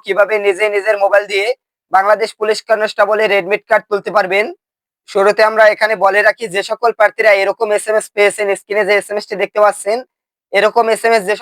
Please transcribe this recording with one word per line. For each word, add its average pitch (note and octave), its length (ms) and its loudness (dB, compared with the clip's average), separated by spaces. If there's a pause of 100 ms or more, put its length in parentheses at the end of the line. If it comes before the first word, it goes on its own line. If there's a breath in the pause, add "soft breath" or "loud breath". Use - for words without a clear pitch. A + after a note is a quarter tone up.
কিভাবে G3+ 300 0 (120)
নিজে G3 180 0 (100)
নিজের G#3 300 -2
মোবাইল G3+ 280 2
দিয়ে G3 140 -2 (460)
বাংলাদেশ G3+ 460 0
পুলিশ G#3+ 200 -2 (100)
কনস্টেবলের G#3+ 640 0
অ্যাডমিট G3 360 -2
কার্ড G#3 220 0
তুলতে G3+ 260 -4
পারবেন। G3 280 0 (640)
শুরুতে G3+ 420 2
আমরা A3 140 4 (100)
এখানে A3 200 -2 (100)
বলে G3 240 2
রাখি, A3+ 160 -2 (100)
যে G3 160 -2
সকল A3+ 280 -2
প্রার্থীরা G#3+ 320 2 (120)
এরকম G3+ 340 -2
এসএমএস G#3+ 380 -2
পেয়েছেন, G3+ 320 0 (140)
স্ক্রিনে G3+ 280 -4
যে G#3 120 2
এসএমএসটি G#3 420 -8
দেখতে G3+ 220 -4
পাচ্ছেন, G3+ 340 -2 (540)
এরকম G#3 320 2 (100)
এসএমএস A3+ 340 0
যে G#3 140 0